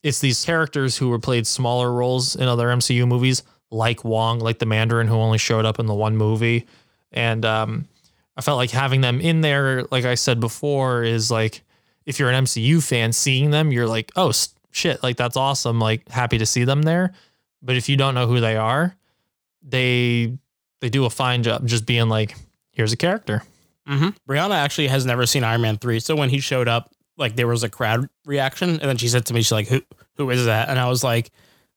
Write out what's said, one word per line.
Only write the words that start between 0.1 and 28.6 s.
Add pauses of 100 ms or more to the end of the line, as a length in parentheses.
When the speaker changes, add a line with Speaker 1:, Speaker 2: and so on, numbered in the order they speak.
Speaker 1:
these
characters
who
were
played
smaller
roles
in
other
M
C
U
movies, (300)
like
Wong,
like
the
Mandarin,
who
only
showed
up
in
the
one
movie. (440)
And,
um, (500)
I
felt
like
having
them
in
there,
like
I
said
before,
is
like, (420)
if
you're
an
M
C
U
fan,
seeing
them,
you're
like,
"Oh,
s-, (160)
shit,
like,
that's
awesome.
Like,
happy
to
see
them
there." (480)
But
if
you
don't
know
who
they
are, (640)
they, (460)
they
do
a
fine
job
just
being
like, (360)
"Here's
a
character." (440)
Speaker 2:
Mm-hmm. (220)
Brianna
actually
has
never
seen
Iron
Man
three.
So
when
he
showed
up, (260)
like,
there
was
a
crowd (160)
reaction.